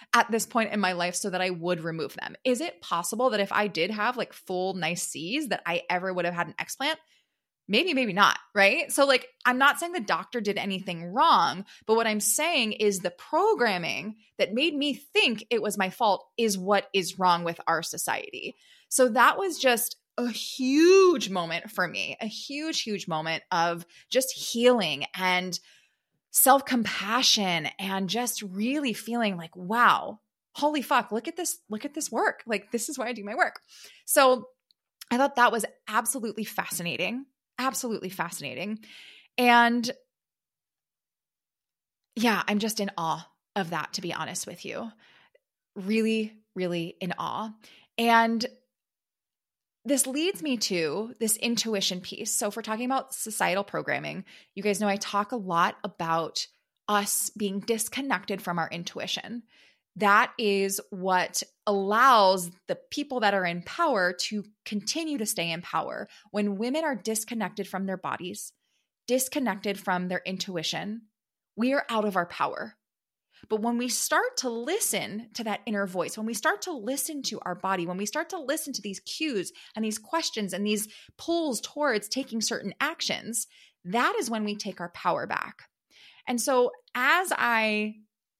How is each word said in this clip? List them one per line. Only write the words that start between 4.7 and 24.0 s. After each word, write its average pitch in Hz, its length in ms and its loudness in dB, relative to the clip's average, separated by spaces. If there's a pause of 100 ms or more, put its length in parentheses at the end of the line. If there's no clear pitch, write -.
nice 170 300 -4
C's 214 460 -6
that 196 160 -2
I 170 240 -2
ever 180 240 -2
would 175 120 -2
have 175 80 -2
had 170 140 -2
an - 120 -14
explant? 285 360 -4 (720)
Maybe, 302 260 2
maybe 254 180 0
not, 185 260 4 (180)
right? 240 360 4
So, 277 140 4
like, 262 220 2 (180)
I'm 247 140 2
not 277 200 6
saying 349 140 -6
the 359 60 -2
doctor 196 420 -2
did 196 160 -2
anything 180 480 -6
wrong, 190 600 4 (200)
but 220 100 4
what 226 120 2
I'm 214 120 0
saying 277 540 0
is 202 260 2
the 175 120 -4
programming 214 1040 0 (240)
that 185 140 2
made 294 200 2
me 285 220 0
think 302 540 0
it 233 120 0
was 208 160 -2
my 190 120 0
fault 196 360 0 (120)
is 214 200 2
what 196 360 2
is 185 260 -2
wrong 175 240 4
with 165 240 -4
our 160 160 2
society. - 720 -6 (340)
So 254 200 6
that 240 280 6
was 381 220 -2
just 240 360 2 (220)
a 240 120 -2
huge 302 1000 6
moment 170 420 -4
for 180 160 0
me, 98 320 -6
a 226 60 -6
huge, 294 560 -6
huge 202 260 -4
moment 160 440 -2
of 175 340 0 (240)